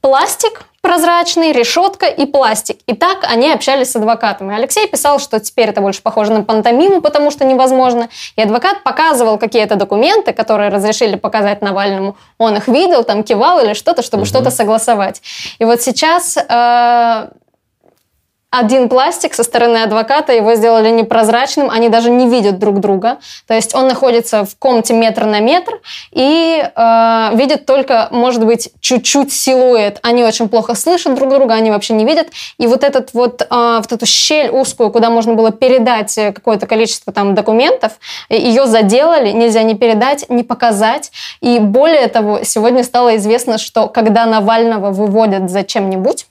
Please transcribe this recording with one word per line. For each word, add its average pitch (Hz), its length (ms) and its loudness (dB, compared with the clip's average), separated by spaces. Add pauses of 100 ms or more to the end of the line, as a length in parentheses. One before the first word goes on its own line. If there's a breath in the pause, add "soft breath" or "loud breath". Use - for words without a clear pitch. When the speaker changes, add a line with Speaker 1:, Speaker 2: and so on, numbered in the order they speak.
Speaker 1:
пластик 302 640 0 (160)
прозрачный, 339 680 0
решётка 330 540 -2
и 285 220 -2
пластик». 254 580 -2
И 240 80 -4
так 370 340 -2
они 240 240 2
общались 262 400 -2
с - 40 -6
адвокатом. 214 560 -2
И - 20 -6
Алексей 277 340 -2
писал, 285 320 0
что 226 200 -4
теперь 220 300 -2
это 208 120 -4
больше 196 220 -4
похоже 220 280 -2
на 220 120 0
пантомиму, 240 580 2
потому 294 300 0
что 294 120 -4
невозможно. 262 640 2 (280 loud breath)
И 214 80 -2
адвокат 247 400 -2
показывал 247 560 0
какие-то 214 380 0
документы, 220 540 0
которые 214 380 -2
разрешили 202 460 -2
показать 208 480 -4
Навальному. 196 540 -4 (200 soft breath)
Он 220 200 0
их 202 100 -4
видел, 294 360 2
там 214 200 -2
кивал 269 420 2
или 208 80 -2
что-то, 277 300 -2
чтобы 202 180 -4
Speaker 2:
Мгм. 202 80 -4
Speaker 1:
что-то 254 220 0
согласовать. 220 720 -2 (340 loud breath)
И 226 80 0
вот 233 160 2
сейчас... 320 560 -2
э, 240 880 0 (1300)
один 240 300 2
пластик 302 440 0
со 233 100 -2
стороны 233 400 2
адвоката, 226 500 0
его 226 220 4
сделали 226 340 4
непрозрачным, 226 800 0
они 233 200 0
даже 233 200 2
не 247 200 4
видят 202 300 0
друг 202 200 0
друга. 196 380 -2 (300 loud breath)
То 226 60 0
есть 226 220 -2
он 262 120 2
находится 233 580 0
в 196 120 -14
комнате 240 360 0
метр 226 320 0
на 214 140 0
метр 359 400 -2 (320 loud breath)
и, 320 520 0 (120)
э, 226 600 2
видит - 300 0
только, 254 460 0
может 240 340 0
быть, 233 340 0
чуть-чуть 269 540 0
силуэт. 247 680 2
Они 240 200 2
очень 226 260 0
плохо 226 260 -2
слышат 339 400 -2
друг 262 180 0
друга, 262 220 2
они 220 160 2
вообще 208 220 -2
не 214 120 2
видят. 320 220 0 (320 loud breath)
И 240 80 0
вот 262 160 2
этот 269 300 -2
вот, 240 280 -2
э, - 80 -2
вот 233 420 0
эту 220 140 -6
щель 294 460 0
узкую, 240 400 -2
куда 233 180 2
можно 233 260 0
было 220 160 2
передать, 233 640 0
э, 208 140 -2
какое-то 202 360 -4
количество 220 460 -2
там 202 220 0
документов, 226 580 0 (360 loud breath)
э, 226 80 0
её 247 280 2
заделали, 233 640 2
нельзя 226 320 2
ни 226 100 0
передать, 240 560 0
ни 240 140 0
показать. 233 680 -2 (300 loud breath)
И 240 180 2
более 262 480 4
того, 208 360 0
сегодня 240 400 0
стало 247 340 2
известно, 226 400 0
что 220 300 -2
когда 226 380 0
Навального 220 640 0
выводят 196 580 0
за 196 140 -2
чем-нибудь 196 680 -4